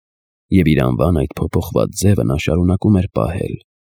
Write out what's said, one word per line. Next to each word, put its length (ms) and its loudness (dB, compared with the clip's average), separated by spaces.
և 180 4
իր 120 2
անվան 380 0
այդ 140 -4
փոփոխված 600 -4
ձևը 320 0
նա 120 -2
շարունակում 600 0
էր 120 0
պահել, 440 -4